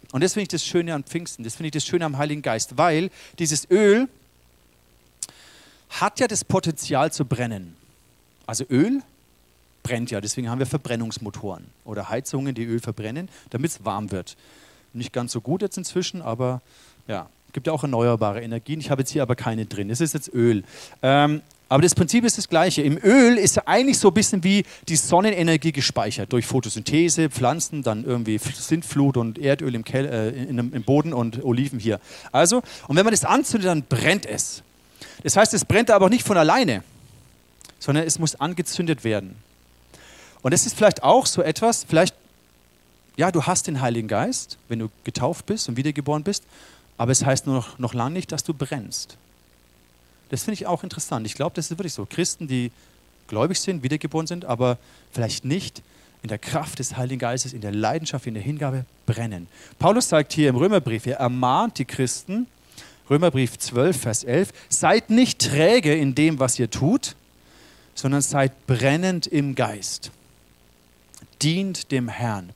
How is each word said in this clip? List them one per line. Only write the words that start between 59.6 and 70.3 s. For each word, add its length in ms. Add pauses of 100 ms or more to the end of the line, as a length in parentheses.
Paulus 300
sagt 240
hier 160
im 80
Römerbrief, 500
er 120
ermahnt 600
die 60
Christen, 640 (600)
Römerbrief 500
zwölf, 420
Vers 240
elf, 280 (160)
„Seid 400
nicht 300
träge 560
in 220
dem, 240
was 180
ihr 100
tut, 460 (800)
sondern 280
seid 440
brennend 600
im 260
Geist.“ 560 (1300)